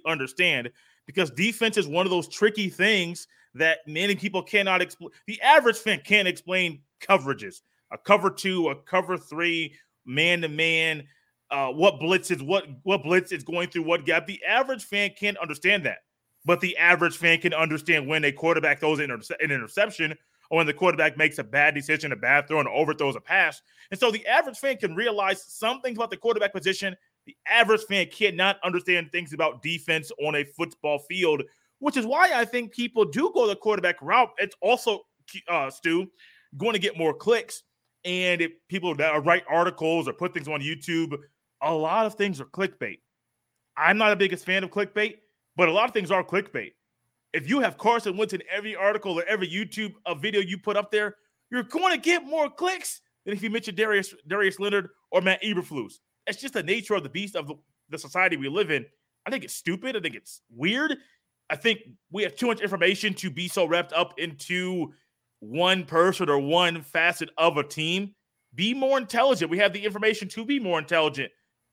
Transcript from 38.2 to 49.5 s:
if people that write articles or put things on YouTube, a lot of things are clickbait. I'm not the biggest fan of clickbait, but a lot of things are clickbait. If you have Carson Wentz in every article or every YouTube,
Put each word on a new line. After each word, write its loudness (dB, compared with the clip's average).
if -2
people -2
that 0
write 4
articles 2
or -4
put -6
things -8
on -6
YouTube, -4
a 0
lot 2
of -6
things -2
are -10
clickbait. -6
I'm 4
not 4
the 4
biggest -2
fan 0
of -8
clickbait, -2
but 6
a 4
lot 4
of -2
things -2
are 2
clickbait. -4
If -4
you 2
have 0
Carson 2
Wentz -2
in -6
every -6
article 0
or -2
every -2
YouTube, -6